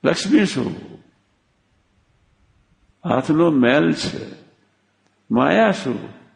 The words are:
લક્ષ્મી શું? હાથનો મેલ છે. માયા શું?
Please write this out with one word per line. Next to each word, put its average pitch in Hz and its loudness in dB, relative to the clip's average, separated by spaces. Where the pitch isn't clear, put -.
લક્ષ્મી 190 2
શું? 120 -4
હાથનો 156 0
મેલ 135 4
છે. - -6
માયા 170 2
શું? - -6